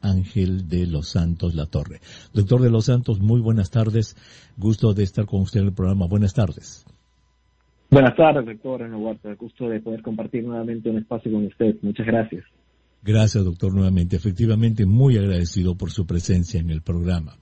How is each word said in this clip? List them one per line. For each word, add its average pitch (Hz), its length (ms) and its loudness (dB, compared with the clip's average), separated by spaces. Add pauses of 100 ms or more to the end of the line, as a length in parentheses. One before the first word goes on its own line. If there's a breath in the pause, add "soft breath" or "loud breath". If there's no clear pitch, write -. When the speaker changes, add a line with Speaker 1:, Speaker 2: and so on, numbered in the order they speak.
Speaker 1:
Ángel 92 680 -2
de 87 200 -2
los 76 220 -4
Santos 85 440 -2
Latorre. - 480 -6 (320 loud breath)
Doctor 120 300 4
de 120 80 4
los 113 140 2
Santos, 123 340 0
muy 113 220 4
buenas 110 280 0
tardes. 110 460 0 (420 soft breath)
Gusto 107 380 2
de 104 80 0
estar 104 240 -2
con 98 140 -2
usted 95 180 -2
en 98 80 0
el 95 60 -2
programa. 95 340 0
Buenas 104 260 0
tardes. - 500 -4 (1080)
Speaker 2:
Buenas 135 240 8
tardes, 151 280 4
doctor 117 380 -8
Ana 113 160 -10
Huerta. 107 380 -8
Gusto 120 340 -10
de 110 120 -4
poder 113 200 -8
compartir 113 420 -6
nuevamente 117 460 -6
un 110 80 -2
espacio 110 340 -6
con 107 140 0
usted. 107 380 0
Muchas 107 240 -4
gracias. 110 360 -2 (600)
Speaker 1:
Gracias, 104 420 2
doctor, 90 280 -4
nuevamente. 92 420 2
Efectivamente, 110 680 0
muy 120 320 4
agradecido 90 580 0
por 90 160 -8
su 90 160 -4
presencia 87 520 -2
en 82 120 -4
el 78 100 -4
programa. 85 600 -4